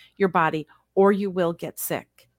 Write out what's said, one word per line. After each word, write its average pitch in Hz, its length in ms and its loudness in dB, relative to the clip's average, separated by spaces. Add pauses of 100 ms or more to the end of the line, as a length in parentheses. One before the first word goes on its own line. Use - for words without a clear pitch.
(160)
your 196 140 0
body, 160 380 0 (280)
or 196 160 6
you 202 180 0
will 175 240 -2
get - 260 -12
sick. - 600 -10